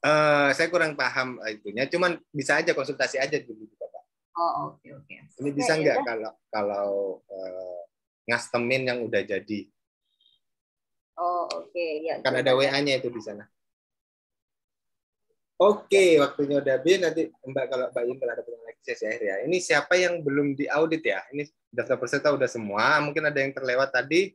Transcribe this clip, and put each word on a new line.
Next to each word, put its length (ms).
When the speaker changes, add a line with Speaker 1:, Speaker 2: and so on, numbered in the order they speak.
Speaker 1:
Eh, 560
saya 160
kurang 240
paham 480
itunya, 400
cuman 320
bisa 240
aja 160
konsultasi 480
aja 240
dulu 240
juga, 240
Pak. 120
Speaker 2:
Oh, 120
oke, 240
oke. 160
Speaker 1:
Ini 160
Speaker 2:
Oke, 80
Speaker 1:
bisa 160
Speaker 2:
ya 80
Speaker 1:
nggak 160
Speaker 2:
udah. 80
Speaker 1:
kalau, 240
kalau, 400
eh, 520
ngastemin 640
yang 160
udah 160
jadi? 400
Speaker 2:
Oh, 320
oke, 340
ya. 240
Speaker 1:
Kan 80
ada 240
W 80
A-nya 320
itu 160
di 80
sana. 240
Oke, 560
waktunya 400
udah 240
habis. 160
Nanti 320
Mbak, 240
kalau 240
Mbak 160
Yun 80
kalau 160
ada 80
pertanyaan 320
lagi, 80
saya 160
share 240
ya. 240
Ini 160
siapa 400
yang 240
belum 320
diaudit 480
ya? 240
Ini 160
daftar 320
peserta 320
udah 160
semua. 560
Mungkin 240
ada 80
yang 160
terlewat 400
tadi. 420